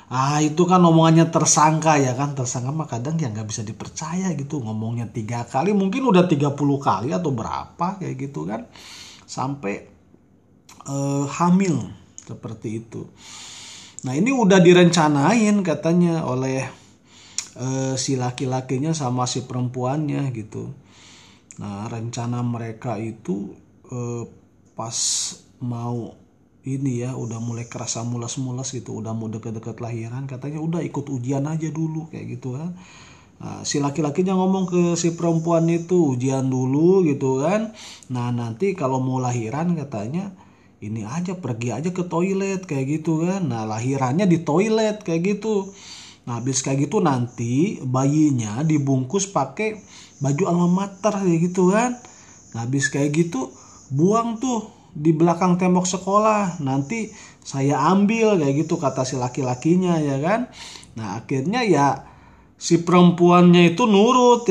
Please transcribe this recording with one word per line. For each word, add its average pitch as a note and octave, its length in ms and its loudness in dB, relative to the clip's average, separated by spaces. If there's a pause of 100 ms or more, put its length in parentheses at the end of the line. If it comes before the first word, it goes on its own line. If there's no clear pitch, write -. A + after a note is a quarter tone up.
(140)
Ah, C#3+ 320 2
itu D#3+ 240 2
kan F#3 160 6
omongannya E3 480 8
tersangka D#3 640 4
ya C3 160 2
kan. C#3 240 -4
Tersangka B2 320 -4
mah D#3 160 -4
kadang C3+ 320 -4
ya C3+ 160 -4
nggak G#2+ 160 -8
bisa A2 160 -8
dipercaya E3 720 -6
gitu, C#3 240 -6
ngomongnya A2+ 480 -6
tiga A#2 400 -6
kali, E3+ 240 0
mungkin G3+ 320 0
udah F3+ 240 6
tiga C#3+ 240 2
puluh C#3+ 240 0
kali B2 320 -2
atau F3 240 -2
berapa B2 640 -6
kayak C3+ 320 -8
gitu D3+ 160 -8
kan, A#3 240 -8 (560)
sampai, B2+ 640 -8 (960)
eh, C#3 400 -2 (160)
hamil F3 400 4 (400)
seperti A2+ 560 -10
itu. A2 320 -14 (960)
Nah, B2+ 80 -6
ini F3+ 160 0
udah G3 320 6
direncanain F3 1040 6
katanya E3 640 0
oleh, C3 400 -4 (880)
eh, C3 400 -4
si C3+ 240 -4
laki-lakinya B2+ 720 -4
sama B2+ 320 -2
si B2 240 -4
perempuannya C#3 800 -4
gitu. A2+ 480 -10 (760)
Nah, G2+ 340 -10
rencana A#2+ 560 -6
mereka A#2 560 -6
itu, A2+ 560 -8 (380)
eh, A#2+ 320 -8 (500)
pas A#2 240 -10 (640)
mau A#2+ 480 -6 (560)
ini C3+ 400 -4
ya, C3 80 -6
udah A#2+ 300 -8
mulai A#2 260 -8
kerasa A#2 320 -8
mules-mules A#2+ 720 -6
gitu, A2+ 240 -10
udah A2+ 160 -8
mau A2+ 160 -6
deket-deket A2 480 -10
lahiran, A#2 480 -8
katanya C3+ 320 -10
udah E3 240 -4
ikut C#3 300 -6
ujian C3+ 340 -4
aja D#3 240 -4
dulu D#3+ 400 -6
kayak A#2+ 300 -12
gitu B2+ 180 -8
kan. E3+ 160 -8 (680)
Nah, - 240 -12
si - 100 -2
laki-lakinya D3 640 0
ngomong F#3 240 2
ke F3 160 2 (160)
si E3 160 0
perempuan E3 560 2
itu, E3+ 480 2
"Ujian C3 320 0
dulu," D3 560 4
gitu C3+ 400 0
kan. A3 320 -2 (320)
Nah, B2 240 -2
nanti A#2+ 400 -2
kalau C3 300 -2
mau B2+ 180 0
lahiran B2+ 560 -2
katanya, C#3+ 560 -6 (480)
"Ini G#2+ 240 -8
aja, F3 320 -6
pergi A#2 400 -6
aja E3+ 160 -4
ke F3+ 160 -6
toilet," F#3+ 560 -2
kayak C#3+ 360 -4
gitu D#3+ 260 0
kan. F#3 180 -2
Nah, A2+ 240 -4
lahirannya C3 560 0
di E3+ 160 4
toilet G#3+ 640 0
kayak F3+ 320 0
gitu. G3+ 320 -2 (560)
Nah, A#2 120 -6
habis B2+ 240 -4
kayak C#3 280 -2
gitu G#3+ 120 0
nanti C3 800 0
bayinya C3 800 0
dibungkus C#3 640 0
pakai G#3+ 560 -4 (400)
baju C#3+ 240 0
alma F3 240 2
mater G3 480 -2
kayak F3+ 320 2
gitu F3+ 240 2
kan. A#3+ 240 0 (560)
Nah, A#2 160 -6
habis C#3 240 0
kayak D3 160 0
gitu E3+ 400 0 (400)
buang A3 480 2
tuh A#3 320 -4 (220)
di D#3 240 2
belakang F3 400 2
tembok F3+ 320 2
sekolah, G3+ 720 0
nanti C#3+ 500 -4 (320)
saya C#3 480 0
ambil, G#3 480 4
kayak D3+ 300 0
gitu F3 80 0
kata E3 320 -2
si - 80 -6
laki-lakinya, D3+ 840 0
ya C#3+ 220 0
kan. G#3+ 320 -2 (480)
Nah, G#2+ 240 -6
akhirnya E3 400 -2
ya C#3+ 420 2 (540)
si E3 240 2
perempuannya F3 880 8
itu A3+ 160 2
nurut, A#3+ 640 6